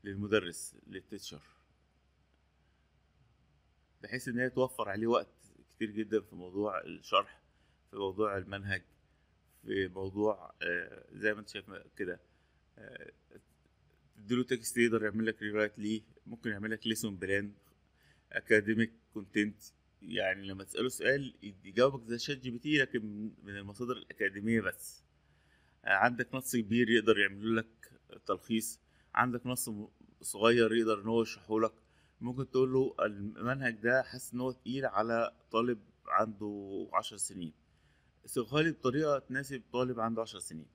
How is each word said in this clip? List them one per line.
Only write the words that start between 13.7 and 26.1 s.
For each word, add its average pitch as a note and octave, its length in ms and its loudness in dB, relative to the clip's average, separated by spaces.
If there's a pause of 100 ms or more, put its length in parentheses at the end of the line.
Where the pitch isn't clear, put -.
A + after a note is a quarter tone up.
تديله A2+ 260 0
تكست A#2+ 340 -2
يقدر A2+ 260 6
يعمل G#2+ 220 0
لك A2 160 -2
ريرايت G#2+ 380 0
ليه، G#2+ 220 -2 (240)
ممكن A#2 240 -8
يعمل G#2 220 -4
لك A2 160 -4
ليسون A2 280 -2
بلان، G2 380 -2 (800)
اكاديميك A2 600 2 (220)
كونتنت. G#2 500 -2 (380)
يعني F#2+ 460 -4
لما G2 160 -10
تسأله B2 260 -4
سؤال C3+ 540 -2
يد-، F#2+ 220 -16
يجاوبك A#2 420 2
زي A#2 100 -4
شات C#3 200 -4
جي B2 140 -8
بي A#2 80 -8
تي، D3+ 180 2
لكن A2 540 -2 (120)
من G2+ 140 -12
المصادر G#2+ 400 -6
الأكاديمية G#2 640 0
بس. - 420 -6 (840)
آه، A2 80 -4
عندك A#2+ 420 2